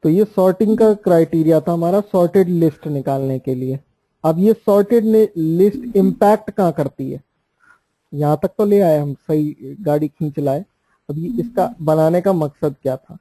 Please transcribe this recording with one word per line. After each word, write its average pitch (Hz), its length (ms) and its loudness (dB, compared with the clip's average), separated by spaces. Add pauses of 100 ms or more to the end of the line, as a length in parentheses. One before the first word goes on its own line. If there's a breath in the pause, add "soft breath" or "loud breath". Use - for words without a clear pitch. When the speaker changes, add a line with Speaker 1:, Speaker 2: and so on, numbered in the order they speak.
Speaker 1:
तो 156 60 0
ये 196 160 2
sorting 196 520 0
का 214 160 4 (100)
criteria 165 580 2
था 175 100 -4
हमारा 170 300 0
sorted 180 480 0
list 165 380 0
निकालने 135 520 -4
के 131 160 -6
लिए। 131 240 -6 (440)
अब 160 160 0
ये 214 160 4
sorted 208 500 2
ने-, 220 220 4 (100)
लिस्ट 190 600 0
impact 202 540 2
कहाँ 180 200 0
करती 139 400 -6
है? 139 100 -12 (920 soft breath)
यहाँ 147 300 0
तक 185 140 -4
तो 214 80 2
ले 202 160 4
आए 156 180 4
हम, 143 140 -4
सही 151 680 -6
गाड़ी 151 260 -2
खींच 151 320 -6
लाए। 143 240 -2 (460)
अब 143 80 -6
ये 170 120 -8 (120)
इसका 190 240 -4
Speaker 2:
हम्म। 175 200 -10
Speaker 1:
बनाने 160 360 2
का 190 120 0
मकसद 151 480 -4
क्या 131 160 -4
था? - 240 -20